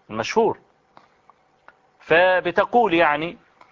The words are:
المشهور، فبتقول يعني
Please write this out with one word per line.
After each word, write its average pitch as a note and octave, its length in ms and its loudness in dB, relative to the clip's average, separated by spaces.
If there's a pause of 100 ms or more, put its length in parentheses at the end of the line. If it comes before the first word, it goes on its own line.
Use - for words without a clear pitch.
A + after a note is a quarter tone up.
المشهور، A2+ 500 -4 (1400)
فبتقول F#3 920 0
يعني E3 440 0 (340)